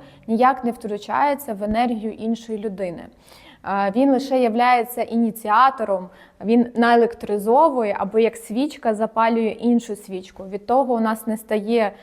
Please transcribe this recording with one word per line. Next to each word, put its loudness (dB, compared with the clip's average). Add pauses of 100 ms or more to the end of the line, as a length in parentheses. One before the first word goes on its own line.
(260)
ніяк 2
не -2
втручається -4
в -12
енергію -2
іншої -6
людини. -8 (640)
Е, -2
він 4
лише 2
являється 2
ініціатором, 0 (360)
він 4
наелектризовує 2
або -2
як 2
свічка -4
запалює 0
іншу 0
свічку. -14
Від -12
того 2
у 0
нас -2
не -2
стає -2 (100)